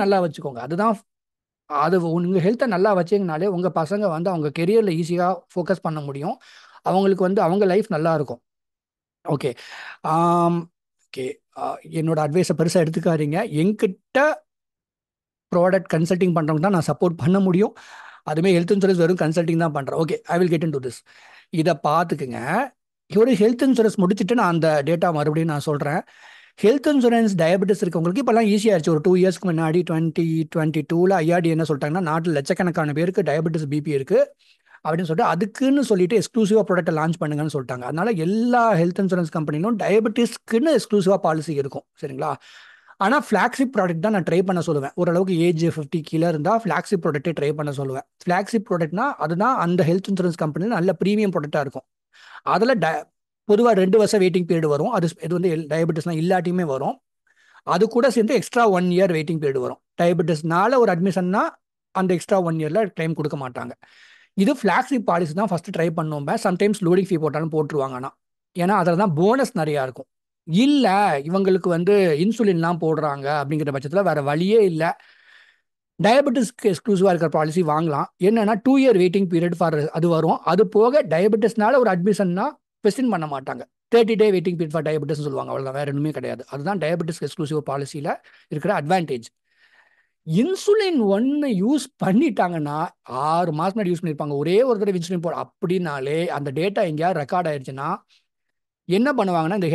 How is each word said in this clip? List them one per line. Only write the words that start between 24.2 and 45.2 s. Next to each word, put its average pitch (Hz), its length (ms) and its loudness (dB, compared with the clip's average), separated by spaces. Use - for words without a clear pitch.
நான் 208 200 2
அந்த 156 320 2
டேட்டா 170 280 0
மறுபடியும் 156 360 -2
நான் 147 160 -4
சொல்றேன். 147 340 -4
ஹெல்த் 269 300 4
இன்சூரன்ஸ் 233 500 4
டயபெட்டிஸ் 185 420 2
இருக்கவங்களுக்கு 175 400 -2
இப்பெல்லாம் 233 300 2
ஈஸியா 214 200 2
ஆயிடுச்சு. 170 160 0
ஒரு 156 140 2
டூ 180 120 4
இயர்ஸ்க்கு 185 340 2
முன்னாடி 160 300 0
twenty 160 540 -2
twenty-two-ல 160 560 0
ஐ 170 220 2
ஆர் 175 80 2
டி 165 80 0
என்ன 160 180 0
சொல்லிட்டாங்கன்னா, 151 420 -2
நாட்டுல 165 280 -2
லட்சக்கணக்கான 160 560 -2
பேருக்கு 175 280 -2
டயபெட்டிஸ், 156 480 -2
பி 147 120 -2
பி 151 100 -6
இருக்கு 190 420 0
அப்படின்னு 165 220 -2
சொல்லிட்டு, 165 240 0
அதுக்குன்னு 262 500 0
சொல்லிட்டு 185 360 2
எக்ஸ்க்ளூசிவா 214 500 2
ப்ராடக்ட்டை 175 300 0
லான்ச் 160 220 -2
பண்ணுங்கன்னு 151 320 -4
சொல்லிட்டாங்க. 127 360 -8
அதனால 170 220 -2
எல்லா 226 600 2
ஹெல்த் 175 300 0
இன்சூரன்ஸ் 180 340 -2
கம்பெனிலும் 160 460 -2
டயபெட்டிஸ்க்குன்னு 226 920 0
எக்ஸ்க்ளூசிவா 196 400 2
பாலிசி 156 360 -2
இருக்கும், 139 320 -6
சரிங்களா? 143 320 -6
ஆனா 220 260 2
ஃபிளாக்ஷிப் 247 540 0
ப்ராடக்ட் 175 300 0
தான் 214 100 2
நான் 160 140 -2
ட்ரை 170 140 4
பண்ண 180 220 0
சொல்லுவேன். 143 260 -2
ஓரளவுக்கு 175 460 0